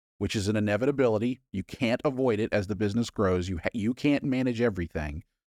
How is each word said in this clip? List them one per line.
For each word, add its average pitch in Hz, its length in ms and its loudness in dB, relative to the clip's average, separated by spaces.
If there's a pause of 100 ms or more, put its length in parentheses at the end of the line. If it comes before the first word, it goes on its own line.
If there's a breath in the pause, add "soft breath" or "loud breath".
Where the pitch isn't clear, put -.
(200)
which 101 160 -2
is 101 120 -2
an 107 80 2
inevitability. 117 880 2 (100)
You 95 120 -6
can't - 420 -2
avoid 127 340 2
it 110 140 -2
as 101 140 0
the 104 80 -4
business 107 340 0
grows. 92 400 2
You 92 80 -4
ha-, - 160 -4
you 113 220 -2
can't 143 280 2
manage 127 380 0
everything. 85 640 -2 (240)